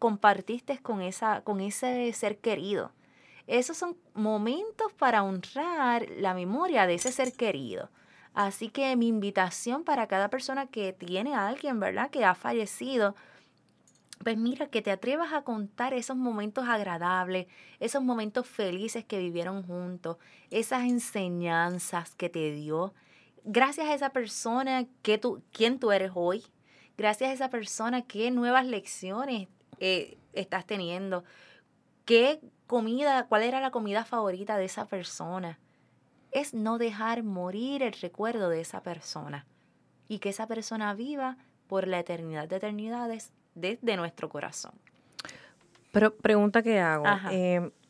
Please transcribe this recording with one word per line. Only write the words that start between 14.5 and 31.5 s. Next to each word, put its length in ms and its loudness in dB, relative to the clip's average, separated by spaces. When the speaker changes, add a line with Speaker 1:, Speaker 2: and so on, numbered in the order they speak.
Speaker 1:
que 120 0
te 100 -2
atrevas 440 0
a 80 -2
contar 500 -4
esos 240 -4
momentos 500 -2
agradables, 800 0
esos 240 0
momentos 440 0
felices 580 -4
que 140 -4
vivieron 460 -4
juntos, 520 -6
esas 340 0
enseñanzas 1300 0
que 160 -4
te 220 -2
dio. 420 -4
Gracias 440 2
a 60 2
esa 160 -2
persona, 760 -2
que 160 4
tú, 240 -2
quién 260 4
tú 140 2
eres 220 4
hoy. 300 0
Gracias 340 2
a 40 -2
esa 160 -2
persona, 520 -2
qué 280 -2
nuevas 360 4
lecciones, 840 -4
eh, 360 0
estás 340 -4
teniendo. 580 -4